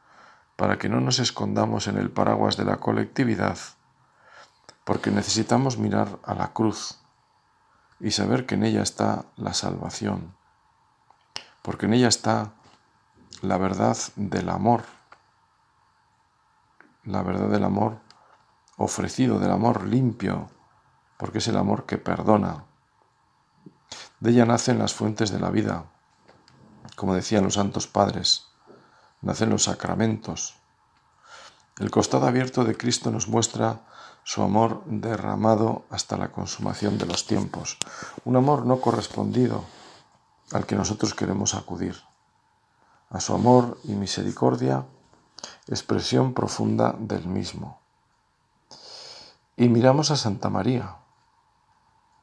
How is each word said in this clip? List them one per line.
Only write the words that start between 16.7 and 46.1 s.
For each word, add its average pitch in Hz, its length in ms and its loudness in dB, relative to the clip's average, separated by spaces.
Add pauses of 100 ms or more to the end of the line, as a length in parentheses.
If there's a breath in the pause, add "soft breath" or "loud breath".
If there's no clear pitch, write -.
la 95 180 -4
verdad 92 280 -2
del 52 140 2
amor 110 360 0 (800 soft breath)
ofrecido, 101 600 0
del 95 140 2
amor 107 320 2
limpio, 104 680 -2 (680)
porque - 200 -8
es - 100 -2
el 104 100 0
amor 98 280 0
que - 140 -4
perdona. 90 640 0 (1600 loud breath)
De 113 120 4
ella 120 140 8
nacen 117 340 2
las 104 140 0
fuentes 107 360 -2
de 95 100 -4
la 90 100 0
vida, 98 360 0 (1080)
como 95 180 0
decían 95 300 2
los 95 120 0
santos 98 320 -2
padres, - 600 2 (760 soft breath)
nacen 98 280 0
los 101 140 2
sacramentos. 95 920 -2 (1200 loud breath)
El 104 140 -2
costado 131 360 4
abierto 127 360 0
de 110 140 0
Cristo 120 340 -2
nos 107 160 -4
muestra 113 540 0 (420 loud breath)
su - 180 -6
amor 110 440 2
derramado 107 1040 0
hasta - 280 -6
la 95 140 -4
consumación 98 640 -4
de 98 80 -2
los 87 220 -4
tiempos, 95 500 -4 (460 loud breath)
un 123 120 2
amor 131 300 4
no 127 160 4
correspondido 107 840 0 (880 loud breath)
al - 140 -2
que - 100 0
nosotros 107 380 0
queremos 98 400 -2
acudir, 92 480 -8 (1080 soft breath)
a 98 100 -6
su 104 140 -2
amor 120 500 6
y 104 100 -6
misericordia, 123 920 0 (800 loud breath)
expresión 123 640 0